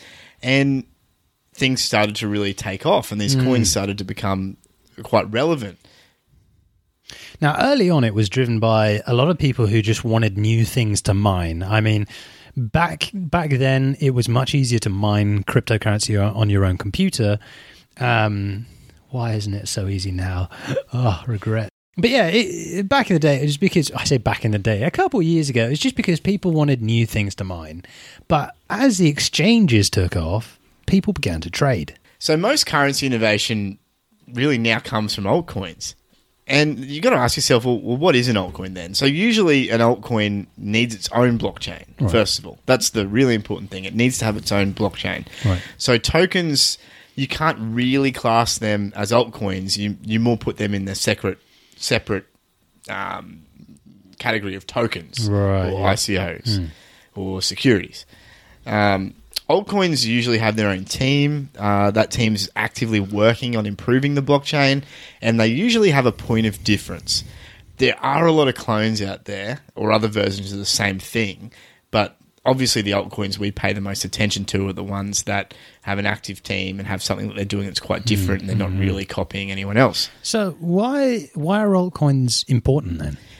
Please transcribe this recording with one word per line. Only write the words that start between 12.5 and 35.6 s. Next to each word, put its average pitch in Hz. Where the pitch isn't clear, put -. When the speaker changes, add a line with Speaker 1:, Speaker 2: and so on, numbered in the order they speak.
Speaker 2:
back, 156
back 170
then, 135
it 139
was 123
much 127
easier 120
to 110
mine 104
cryptocurrency 107
o-, 101
on 107
your 98
own 90
computer. 104
Um, 107
why 117
isn't 104
it 101
so 98
easy 95
now? 90
<gasps> -
Oh, 117
regret. 110
But 180
yeah, 233
it, 180
it, 175
back 277
in 185
the 156
day, 143
it 147
was 147
because, 185
I -
say 139
back 107
in 110
the 104
day, 107
a 160
couple 349
of 165
years 160
ago, 117
it -
was 151
just 262
because 180
people 190
wanted 147
new 117
things 104
to -
mine. 85
But -
as 254
the 170
exchanges 147
took 92
off, 87
people 190
began 104
to -
trade. 127
Speaker 1:
So 156
most 254
currency 139
innovation 107
really 127
now 113
comes 107
from 101
altcoins. 98